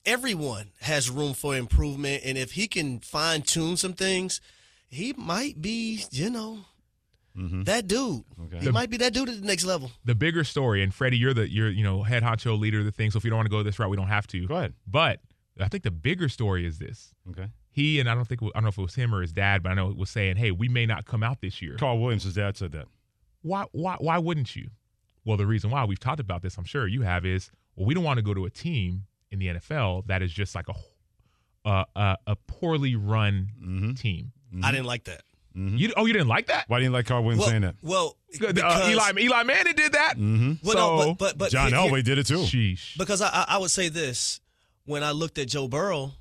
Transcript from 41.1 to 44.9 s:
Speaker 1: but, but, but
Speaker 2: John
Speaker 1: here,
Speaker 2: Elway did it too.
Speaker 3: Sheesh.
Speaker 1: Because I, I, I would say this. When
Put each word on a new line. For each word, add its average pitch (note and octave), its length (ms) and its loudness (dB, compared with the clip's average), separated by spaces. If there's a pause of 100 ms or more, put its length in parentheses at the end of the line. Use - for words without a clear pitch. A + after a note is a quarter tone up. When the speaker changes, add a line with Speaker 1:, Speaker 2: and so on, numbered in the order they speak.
Speaker 1:
but, - 40 -8
but, F#3+ 200 0
but F#3+ 140 0
Speaker 2:
John C#3 200 4
Speaker 1:
here, C3+ 60 4
Speaker 2:
Elway C#3+ 240 4
did C3 140 2
it C#3 100 2
too. D#3 120 2
Speaker 3:
Sheesh. G#2+ 580 0
Speaker 1:
Because F#3 240 0
I, G#3 80 2
I, F3+ 220 2
I G3 80 4
would F#3 120 0
say F3+ 200 2
this. D3+ 500 -4 (460)
When D3 180 -2